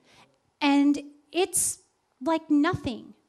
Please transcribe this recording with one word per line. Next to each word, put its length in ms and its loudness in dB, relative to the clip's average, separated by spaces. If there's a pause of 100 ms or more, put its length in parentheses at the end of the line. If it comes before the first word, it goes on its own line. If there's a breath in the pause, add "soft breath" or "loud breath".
(600 soft breath)
And 360 4 (360)
it's 460 -2 (440)
like 260 -2
nothing 680 -2 (140)